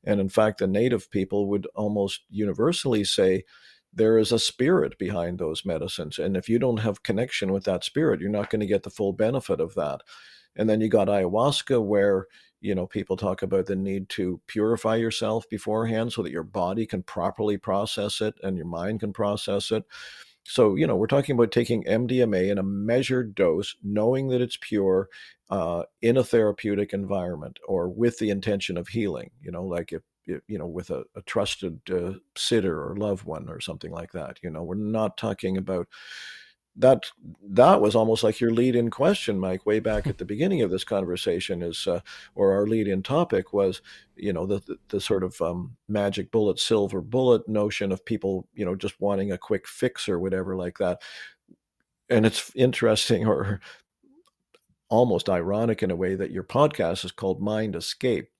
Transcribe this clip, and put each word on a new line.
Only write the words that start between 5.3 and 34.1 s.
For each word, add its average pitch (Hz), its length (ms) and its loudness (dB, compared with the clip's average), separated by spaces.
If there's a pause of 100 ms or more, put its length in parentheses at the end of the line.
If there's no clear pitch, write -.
those 80 260 -4
medicines. 78 540 -6
And 95 180 0
if 90 120 -6
you 117 100 4
don't 117 220 0
have 107 200 -2
connection 101 500 -2
with 98 120 -2
that 92 200 -2
spirit, 143 360 0
you're 95 100 -4
not 104 200 -2
gonna 104 180 -2
get 98 160 0
the 98 80 -12
full 98 220 -2
benefit 110 460 0
of 80 140 -2
that. 71 280 -4 (540)
And 110 140 0
then 107 120 4
you 110 80 0
got 101 180 4
ayahuasca, 107 760 2
where, 98 440 2 (320)
you 101 160 -2
know, 90 100 -2
people 95 320 -4
talk 92 240 -2
about 95 240 0
the 101 100 -2
need 95 340 -4
to 92 360 -4
purify 110 520 0
yourself 113 520 -2
beforehand 113 640 -2
so 113 80 -4
that 82 100 -4
your 82 120 -6
body 98 420 -2
can 95 160 -6
properly 101 560 -2
process 101 640 -2
it 104 220 -2
and 95 120 -4
your 82 120 -6
mind 90 320 -4
can 104 140 -6
process 101 580 -2
it. 110 120 -2 (600)
So, 107 320 4
you 156 100 2
know, 123 100 2
we're 101 120 0
talking 139 260 2
about 117 180 4
taking 117 360 0
M 113 200 2
D 127 140 2
M 113 120 4
A 92 160 2
in 101 80 0
a 95 60 0
measured 113 720 0
dose, 92 460 2
knowing 113 460 0
that 127 140 2
it's 120 160 -4
pure, 98 520 2 (400)
uh, 85 340 -2 (180)
in 117 160 4
a 127 60 4
therapeutic 104 680 2
environment 90 640 -4 (100)
or 90 220 0
with 117 300 0
the 110 100 0
intention 98 480 -2
of 87 120 -8
healing, 95 420 -4 (100)
you - 100 -14
know, 87 120 -8
like 87 280 -6
if, 80 120 -10 (220)
if, 87 220 -8
you 104 100 -8
know, 80 100 -8
with 87 220 -10
a, 69 160 -6 (100)
a - 60 -16
trusted, 95 580 -4 (100)
uh, 90 240 -2 (220)
sitter 92 500 0
or 82 120 -8
loved 101 260 -4
one - 240 -10
or 82 140 -12
something 85 300 -12
like 82 200 -12